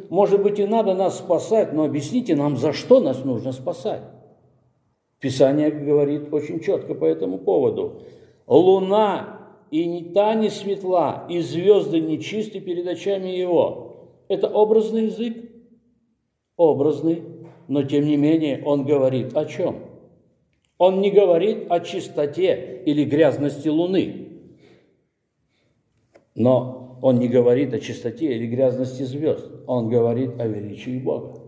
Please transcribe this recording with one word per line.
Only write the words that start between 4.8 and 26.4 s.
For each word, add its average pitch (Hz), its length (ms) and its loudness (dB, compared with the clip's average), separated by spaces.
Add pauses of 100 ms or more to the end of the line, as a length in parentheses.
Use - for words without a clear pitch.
Писание 139 520 2
говорит 147 600 0
очень 160 300 -4
чётко - 340 -4
по - 120 -2
этому 92 320 -2
поводу. 113 640 0 (440)
«Луна 185 920 4 (300)
и 165 160 -2
не 170 160 -6 (100)
та 208 220 2
не 220 160 0
светла, 185 800 -2
и 170 100 -2
звёзды 165 600 2
нечисты 160 600 -6
перед 175 260 -6
очами 185 440 -4
его». 180 800 -2 (180)
Это - 180 -2
образный 220 600 2
язык. 220 300 -6 (1200)
Образный, 156 680 2 (440)
но 139 160 0
тем 143 240 0
не 151 100 2
менее 147 480 2
он 143 200 0
говорит 131 520 0
о 151 80 0
чём? 151 320 -4 (1000)
Он 190 220 4
не 202 100 2
говорит 190 580 4
о 170 120 2
чистоте 165 1080 -4
или 147 180 2
грязности 143 640 0
луны. 165 600 -2 (2000)
Но - 680 0